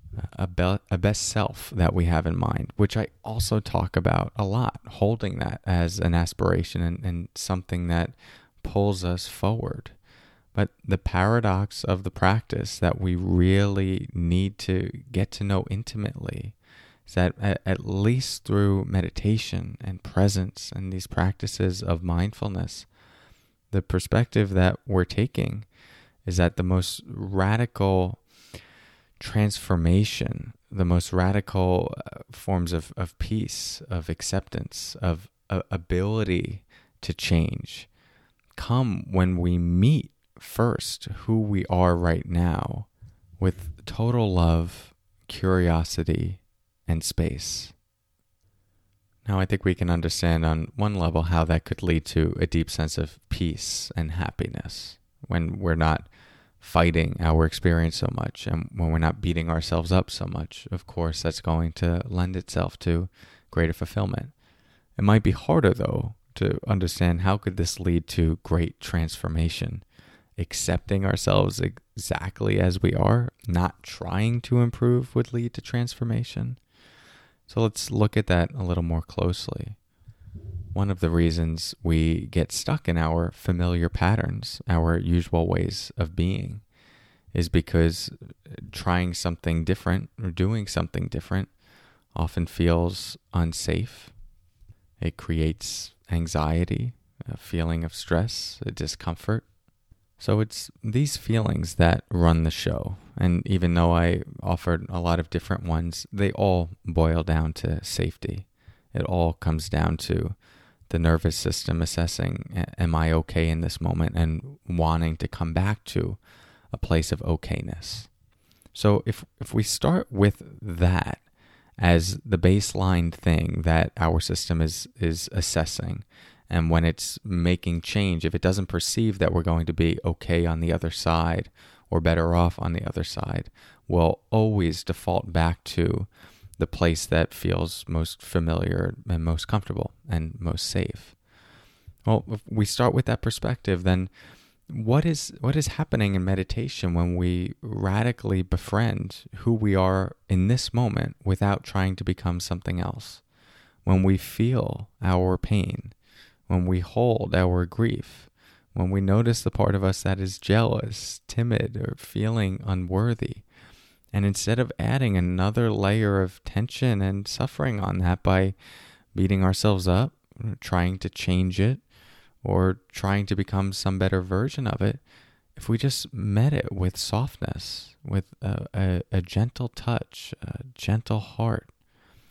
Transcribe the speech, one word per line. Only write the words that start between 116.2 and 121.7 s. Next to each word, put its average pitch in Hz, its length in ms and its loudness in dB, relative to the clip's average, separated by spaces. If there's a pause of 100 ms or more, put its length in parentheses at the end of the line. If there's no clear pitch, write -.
a - 60 -6
place - 340 0
of 80 80 -2
okayness. - 880 -6 (640)
So 104 320 2
if, - 180 -4 (160)
if - 140 -12
we 110 100 2
start - 480 0
with 101 320 2 (200)
that 87 580 2 (580)